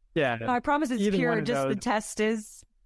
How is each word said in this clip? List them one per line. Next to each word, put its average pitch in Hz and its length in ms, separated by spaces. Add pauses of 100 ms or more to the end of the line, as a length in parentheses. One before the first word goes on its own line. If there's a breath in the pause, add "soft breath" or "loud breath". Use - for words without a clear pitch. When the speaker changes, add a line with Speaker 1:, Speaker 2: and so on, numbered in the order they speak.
(160)
Speaker 1:
yeah. 127 240
Speaker 2:
"No, 113 80
I 247 100
promise 285 320
it's 240 120
Speaker 1:
Either 202 140
Speaker 2:
pure. 240 140
Speaker 1:
one - 80
of - 60
Speaker 2:
Just - 240
the 226 80
Speaker 1:
those. - 80
Speaker 2:
test 214 340
is, 214 460 (220)